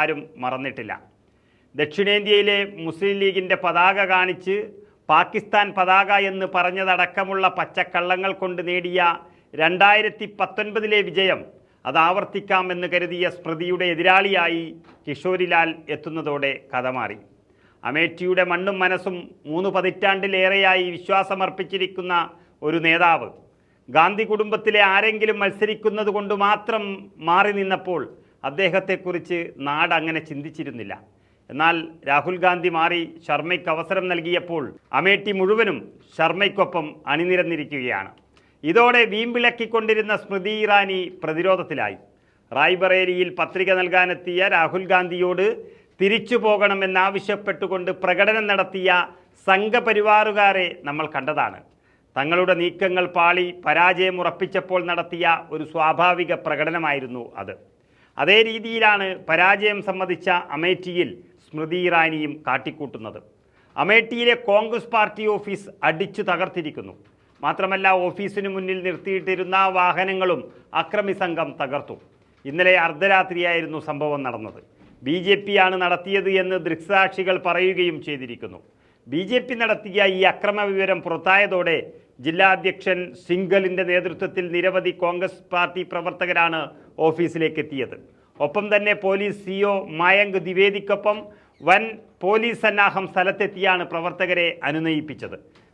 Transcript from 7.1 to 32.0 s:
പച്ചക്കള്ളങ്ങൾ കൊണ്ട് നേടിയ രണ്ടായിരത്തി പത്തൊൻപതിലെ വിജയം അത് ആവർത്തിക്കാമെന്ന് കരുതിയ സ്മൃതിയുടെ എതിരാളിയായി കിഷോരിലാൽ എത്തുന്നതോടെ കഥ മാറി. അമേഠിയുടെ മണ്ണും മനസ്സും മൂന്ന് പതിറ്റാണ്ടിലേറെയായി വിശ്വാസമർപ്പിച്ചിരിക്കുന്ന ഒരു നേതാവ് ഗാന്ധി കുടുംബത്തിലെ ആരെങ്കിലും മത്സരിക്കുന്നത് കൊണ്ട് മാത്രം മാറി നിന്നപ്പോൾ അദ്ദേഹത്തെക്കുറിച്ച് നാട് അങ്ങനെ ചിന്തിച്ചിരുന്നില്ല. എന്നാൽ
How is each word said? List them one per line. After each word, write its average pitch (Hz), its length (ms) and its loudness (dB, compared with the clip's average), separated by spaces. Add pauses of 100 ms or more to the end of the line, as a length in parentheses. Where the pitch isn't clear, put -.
പച്ചക്കള്ളങ്ങൾ 180 840 -2
കൊണ്ട് 180 280 -6
നേടിയ 180 300 -2 (600)
രണ്ടായിരത്തി 202 680 4 (120)
പത്തൊൻപതിലെ 214 600 -2 (100)
വിജയം 175 320 0 (480)
അത് 139 180 0
ആവർത്തിക്കാമെന്ന് 185 840 -2
കരുതിയ 175 340 -2 (100)
സ്മൃതിയുടെ 175 560 -4
എതിരാളിയായി 175 720 2 (400)
കിഷോരിലാൽ 170 640 0 (260)
എത്തുന്നതോടെ 147 560 -4 (220)
കഥ 127 140 -2 (100)
മാറി. 107 200 -6 (720)
അമേഠിയുടെ 170 640 0
മണ്ണും 190 320 -2
മനസ്സും 185 340 -2 (340)
മൂന്ന് 180 260 -2
പതിറ്റാണ്ടിലേറെയായി 190 1080 2 (120)
വിശ്വാസമർപ്പിച്ചിരിക്കുന്ന 185 1160 -4 (520)
ഒരു 156 200 0
നേതാവ് 165 420 4 (680)
ഗാന്ധി 202 360 4
കുടുംബത്തിലെ 214 500 0 (120)
ആരെങ്കിലും 214 500 0
മത്സരിക്കുന്നത് 208 720 -2
കൊണ്ട് 208 180 -2 (100)
മാത്രം 208 400 0 (460)
മാറി 202 300 4
നിന്നപ്പോൾ 185 420 -2 (480)
അദ്ദേഹത്തെക്കുറിച്ച് 180 880 -2 (280)
നാട് 165 320 0
അങ്ങനെ 160 280 -4
ചിന്തിച്ചിരുന്നില്ല. 139 640 -12 (580)
എന്നാൽ 160 240 2 (340)